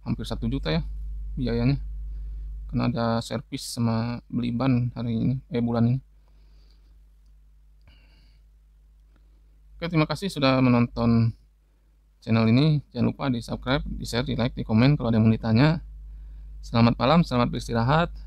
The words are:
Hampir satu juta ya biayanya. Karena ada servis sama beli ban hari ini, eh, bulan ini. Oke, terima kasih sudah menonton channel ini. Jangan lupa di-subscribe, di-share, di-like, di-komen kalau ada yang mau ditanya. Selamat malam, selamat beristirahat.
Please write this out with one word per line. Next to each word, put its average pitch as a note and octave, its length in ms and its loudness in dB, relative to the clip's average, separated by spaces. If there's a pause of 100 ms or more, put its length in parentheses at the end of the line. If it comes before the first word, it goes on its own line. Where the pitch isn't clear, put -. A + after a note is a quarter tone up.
Hampir A#2+ 200 -4
satu A#2 240 -6
juta C#3 240 -4
ya E3 80 0 (560)
biayanya. A#2+ 400 0 (920)
Karena A#2+ 240 -2
ada A#2 140 -2 (180)
servis - 400 -8
sama A#2 640 -2
beli A#2+ 240 -4
ban B2 400 0
hari A#2 240 -4
ini, A#2+ 180 0 (140)
eh, A#2+ 160 -2
bulan A#2 240 2
ini. C3 100 2 (3750)
Oke, E3+ 100 -6
terima D#3+ 160 2
kasih D3+ 240 -4
sudah C3+ 320 2
menonton A#2+ 720 4 (840)
channel A2+ 320 2
ini. D3 320 4 (100)
Jangan A#2 160 0
lupa B2+ 220 -4
di-subscribe, B2 560 -2
di-share, A#2+ 400 -4
di-like, A#2 320 -2
di-komen A#2+ 400 4
kalau B2 100 -2
ada A2+ 80 2
yang A2 80 4
mau A2+ 80 6
ditanya. A#2 480 2 (800)
Selamat A#2 380 2
malam, D3+ 240 4
selamat B2 320 0
beristirahat. B2+ 560 0 (160)